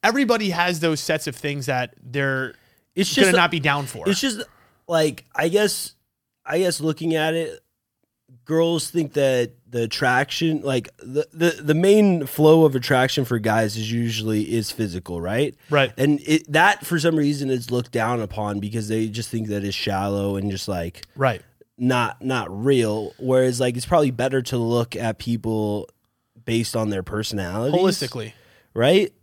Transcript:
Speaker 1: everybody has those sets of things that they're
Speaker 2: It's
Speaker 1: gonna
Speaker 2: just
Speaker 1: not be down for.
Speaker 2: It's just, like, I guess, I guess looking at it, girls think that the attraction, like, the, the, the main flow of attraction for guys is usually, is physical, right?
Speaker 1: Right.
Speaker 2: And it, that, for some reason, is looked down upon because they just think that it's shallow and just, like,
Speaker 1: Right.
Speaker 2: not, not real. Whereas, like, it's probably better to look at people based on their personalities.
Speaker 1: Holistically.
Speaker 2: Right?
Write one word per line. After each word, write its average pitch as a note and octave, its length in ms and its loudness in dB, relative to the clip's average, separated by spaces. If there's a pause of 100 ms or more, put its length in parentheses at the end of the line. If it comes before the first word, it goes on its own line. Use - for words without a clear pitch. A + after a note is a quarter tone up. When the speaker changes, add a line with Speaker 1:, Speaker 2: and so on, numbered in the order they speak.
Speaker 1:
everybody A3 480 0
has F3 300 0
those D#3+ 200 0
sets - 260 -4
of C#3 100 -8
things C#3+ 300 -6
that B2+ 360 -4
they're C3 520 -4 (400)
Speaker 2:
It's F#3 200 -2
Speaker 1:
gonna G3+ 140 6
Speaker 2:
just F#3 80 4
Speaker 1:
not E3+ 140 4
be E3 100 -2
down C#3+ 260 0
for. - 220 -6
Speaker 2:
It's G3 120 0
just, A#3 200 -2 (480)
like, D#3 360 0 (100)
I D#3+ 140 0
guess, G3+ 460 0 (500)
I D#3 160 -4
guess F3+ 200 0
looking D#3+ 340 -2
at D#3+ 200 0
it, D#3+ 260 -6 (840)
girls E3 460 0
think D#3+ 240 -2
that C3 380 2 (160)
the A#2 140 -2
attraction, C#3 800 0
like, C3 260 -2 (100)
the, C3+ 340 -4
the, E3 180 2 (120)
the D3 120 2
main F#3+ 520 6
flow D#3 380 6
of C#3 100 4
attraction C3 500 2
for A#2 140 -2
guys G#2+ 380 0
is A2 140 -6
usually, A2 520 -2 (120)
is A2 160 -2
physical, F2+ 500 -6
right? A2 340 -2 (160)
Speaker 1:
Right. C#3 260 2
Speaker 2:
And C#3+ 280 2
it, D#3 280 0
that, F#3+ 340 4
for F3 120 -2
some D#3+ 180 2
reason, C#3+ 340 0
is B2 200 -2
looked B2 220 -4
down A#2+ 280 -2
upon G#2 400 -6
because G#2 280 -6
they A2 200 -2
just A2+ 200 -8
think A2 200 -6
that G#2 160 -4
it's G2+ 120 -4
shallow G2+ 600 -2
and G2 140 -4
just, F#2+ 180 -8
like, E2+ 340 -8 (140)
Speaker 1:
Right. B2+ 260 -2 (340)
Speaker 2:
not, B2 480 0
not G#2+ 400 -4
real. A2 540 0
Whereas, B2+ 420 2
like, B2 160 0
it's B2 100 -8
probably D3+ 260 2
better C3 300 -2
to B2 140 -4
look A#2 400 0
at A2 220 -4
people G#2+ 680 -2 (560)
based A#2 320 -2
on A2 140 0
their F#2+ 120 -4
personalities. G#2+ 760 -2
Speaker 1:
Holistically. C3 540 -2 (400)
Speaker 2:
Right? E3 400 2 (100)